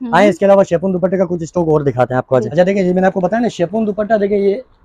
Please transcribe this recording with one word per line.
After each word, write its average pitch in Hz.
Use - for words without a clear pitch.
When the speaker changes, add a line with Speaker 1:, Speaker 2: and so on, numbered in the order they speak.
Speaker 1:
हम्म। 240
Speaker 2:
आए, 202
इसके 190
अलावा 196
शिफॉन 175
दुपट्टे 180
का 185
कुछ 170
stock 165
और 151
दिखाते 123
हैं 143
आपको 131
आज। 123
Speaker 1:
जी। -
Speaker 2:
अच्छा, 170
देखिए, 196
ये 180
मैंने 185
आपको 190
बताया 190
ना 240
शिफॉन 196
दुपट्टा, 208
देखिए, 208
ये 196